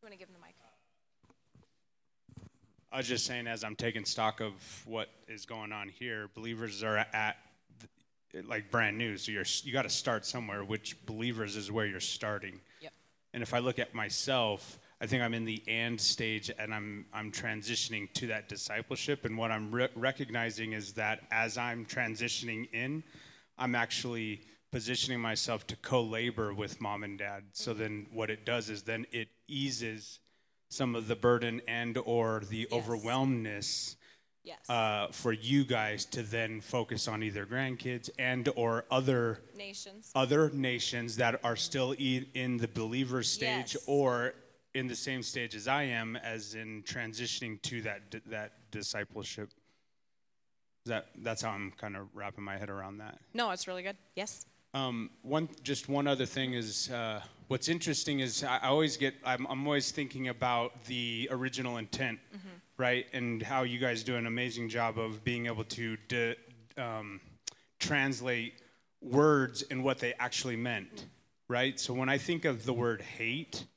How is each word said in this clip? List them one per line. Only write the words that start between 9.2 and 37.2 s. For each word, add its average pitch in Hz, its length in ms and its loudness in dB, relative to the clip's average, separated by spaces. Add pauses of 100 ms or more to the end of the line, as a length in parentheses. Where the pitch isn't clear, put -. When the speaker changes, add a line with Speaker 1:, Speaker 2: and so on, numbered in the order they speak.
Speaker 2:
you're, 101 140 -2 (180)
you 139 100 -6
gotta 139 160 2
start 117 360 2
somewhere, 104 380 -4
which 104 440 -4
believers 110 480 -2
is 104 160 -6
where 107 160 2
you're 95 120 -2
starting. 98 600 -4 (220)
Speaker 1:
Yep. - 120 -16 (400)
Speaker 2:
And 123 80 -4
if 113 140 -4
I 120 40 6
look 123 200 0
at 120 160 -2
myself, 110 800 0 (240)
I 117 60 -2
think 123 160 4
I'm 117 100 2
in 117 100 -2
the 110 240 -4
and 113 320 0
stage, 110 600 2
and 107 140 -4
I'm, 104 380 -6
I'm 107 200 -6
transitioning 107 840 -2
to - 140 -4
that 107 200 -4
discipleship. 117 800 -4
And 110 140 -2
what 113 120 2
I'm 107 200 -2
re-, 123 240 2
recognizing 117 760 -2
is 104 200 -6
that 107 380 -2
as 113 260 0
I'm 120 280 -2
transitioning 117 880 -2
in, 135 300 -2 (540)
I'm 127 160 2
actually 117 680 0 (300)
positioning 123 480 0
myself 113 480 0
to - 100 -6
co-labor 113 760 2
with 98 260 -4
mom 104 240 -2
and 101 140 -8
dad. 101 260 -6 (100)
So - 180 -4
Speaker 1:
Mm-hmm. 107 80 -4
Speaker 2:
then 107 340 -2
what 110 160 0
it 107 160 -2
does 117 240 0
is 101 140 -6
then 113 280 -4
it 113 180 -4 (180)
eases 117 720 -4 (500)
some 123 260 0
of 110 120 -2
the 113 80 2
burden 120 520 4
and 117 320 0
or 113 500 2
the 110 120 -2
Speaker 1:
Yes. 117 100 -4
Speaker 2:
overwhelmness, 113 1200 0 (480)
Speaker 1:
Yes. - 260 -16
Speaker 2:
uh, 110 420 4
for - 200 0
you 117 320 6
guys 107 420 2
to 123 180 -4
then 110 380 -2
focus 113 460 -2
on 110 140 0